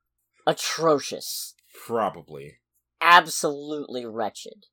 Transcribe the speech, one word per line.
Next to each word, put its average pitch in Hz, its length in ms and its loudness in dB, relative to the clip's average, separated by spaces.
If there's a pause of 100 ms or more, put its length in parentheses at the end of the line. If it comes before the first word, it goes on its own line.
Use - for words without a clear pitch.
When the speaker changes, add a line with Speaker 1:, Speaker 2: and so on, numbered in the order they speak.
(460)
Speaker 1:
Atrocious. - 1080 -2 (320)
Speaker 2:
Probably. 82 720 -4 (420)
Speaker 1:
Absolutely 151 1080 4
wretched. 110 680 -8